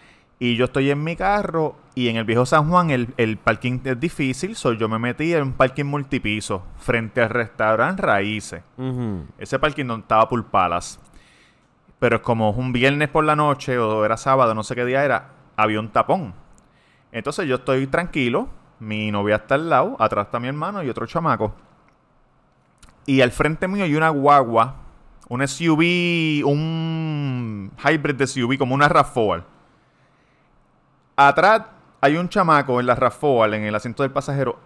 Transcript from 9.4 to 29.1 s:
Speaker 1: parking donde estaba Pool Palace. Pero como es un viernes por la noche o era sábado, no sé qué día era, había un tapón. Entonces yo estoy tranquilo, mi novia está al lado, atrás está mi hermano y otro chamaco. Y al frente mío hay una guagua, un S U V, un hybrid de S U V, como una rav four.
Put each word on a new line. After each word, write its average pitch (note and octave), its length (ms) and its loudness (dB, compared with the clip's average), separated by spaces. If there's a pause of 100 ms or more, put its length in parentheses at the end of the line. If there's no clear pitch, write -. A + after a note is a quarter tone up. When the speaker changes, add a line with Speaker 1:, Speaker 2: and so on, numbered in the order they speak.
Speaker 1:
parking C#3+ 280 -4
donde A2+ 180 -8
estaba A2 240 4
Pool A#2 160 -2
Palace. F2 560 -2 (1000)
Pero A#2 240 0
como A2+ 280 0
es G#2 80 -2
un B2+ 160 -4
viernes C#3 360 2
por D#3 140 0
la D3+ 120 2
noche C#3+ 440 0
o A2 260 0
era A2 120 0
sábado, C3 360 2
no A2 100 -4
sé B2 120 -8
qué B2 100 -2
día C3 200 0
era, B2+ 240 -2 (260)
había G#2+ 240 0
un A2 100 -8
tapón. B2+ 440 0 (800)
Entonces C#3+ 360 -6
yo B2+ 80 2
estoy C3+ 320 -2
tranquilo, D#3 640 -2 (300)
mi G#2+ 320 -4
novia G#2 260 2
está C3+ 180 -2
al D#3+ 140 -4
lado, D#3+ 300 2
atrás G#2 260 0
está - 140 -6
mi A#2+ 100 -6
hermano E3+ 340 -6
y C3+ 60 -4
otro A#2 160 -6
chamaco. A#2+ 480 -2 (1500)
Y C3+ 160 4
al B2 100 4
frente D#3 360 -2
mío G3+ 180 -4
hay D3 100 0
una D#3+ 140 2
guagua, C3 680 4 (540)
un B2 120 -4
S C#3 280 -2
U D#3+ 60 6
V, E3+ 680 0
un D3 1300 -4 (100)
hybrid D3 340 0
de B2+ 100 0
S C3 180 -4
U A#2 40 0
V, C3+ 100 0
como C3 160 0
una C#3+ 160 4
rav D3+ 160 4
four. G2 460 -2 (1600)